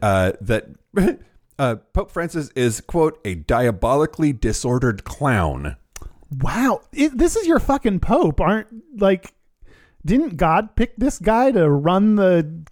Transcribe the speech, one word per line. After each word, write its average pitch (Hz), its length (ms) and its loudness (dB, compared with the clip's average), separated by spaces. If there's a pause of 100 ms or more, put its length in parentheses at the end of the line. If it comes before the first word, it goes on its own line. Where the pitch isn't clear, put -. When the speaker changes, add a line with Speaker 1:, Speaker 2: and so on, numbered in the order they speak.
Speaker 1:
uh, 95 400 2
that, 107 280 -4 (280)
<laughs> 202 220 2 (400)
uh, 117 180 -2 (160)
Pope 196 180 -4
Francis 165 440 -6
is, 120 260 -2
quote, 160 440 -2
"a 95 100 -4
diabolically 123 960 0
disordered 120 720 -2
clown." 80 720 -2 (540)
Speaker 2:
Wow. 208 520 -2 (100)
It, 277 260 -2
this 330 160 2
is 415 140 -2
your 320 100 4
fucking 220 400 -2
pope. 214 420 0
Aren't, 208 280 0 (320)
like, 196 340 0 (720)
didn't 226 300 0
God 180 400 0
pick - 200 0
this 254 220 -2
guy 226 320 2
to 180 180 4
run 175 460 2
the 170 580 2